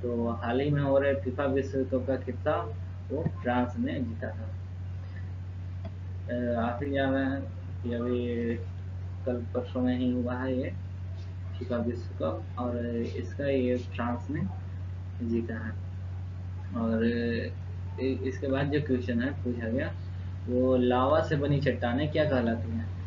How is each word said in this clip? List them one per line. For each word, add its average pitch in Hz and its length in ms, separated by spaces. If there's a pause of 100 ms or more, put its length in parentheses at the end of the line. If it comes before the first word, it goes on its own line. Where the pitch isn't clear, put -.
तो 117 260
हाल 120 320
ही 147 100
में 143 120
हो 139 160
रहे 139 160
फीफा 135 300
विश्व 135 400
कप 127 220
का 131 100
खिताब 151 580 (360)
वो 156 140 (180)
फ्रांस 123 360
ने 131 140
जीता 123 360
था। - 200 (1800)
अ, 123 300
आप 120 220
ही 139 80
जान 135 220
रहे 135 120
हैं 135 180 (400)
कि 120 100
अभी 120 600 (720)
कल 123 100 (180)
परसों 127 260
में 127 180
ही 127 140
हुआ 123 220
है 131 240
ये 131 120 (880)
फीफा 120 180
विश्व - 460
कप - 200 (160)
और 120 280 (100)
इसका - 480
ये 127 320
फ्रांस 120 540
ने 160 100 (880)
जीता 113 280
है। 110 160 (1080)
और 113 280 (960)
इ-, 131 220
इसके 135 240
बाद 135 200
जो 143 160
क्वेश्चन 120 400
है 135 80 (140)
पूछा 117 240
गया, 135 260 (540)
वो 127 280
लावा 127 460
से 156 140
बनी 143 240
चट्टानें 131 520
क्या 156 120
कहलाती 117 460
हैं? - 180 (180)